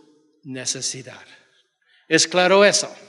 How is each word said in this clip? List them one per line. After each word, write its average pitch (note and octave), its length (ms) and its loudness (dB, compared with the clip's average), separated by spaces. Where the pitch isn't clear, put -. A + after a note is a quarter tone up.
necesidad. B2+ 800 -12
¿Es D#3+ 220 2
claro F3+ 360 4
eso? E3+ 300 0